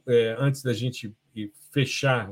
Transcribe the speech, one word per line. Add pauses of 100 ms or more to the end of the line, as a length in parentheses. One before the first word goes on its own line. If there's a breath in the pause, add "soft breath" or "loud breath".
é,
antes
da
gente (200)
ir (200)
fechar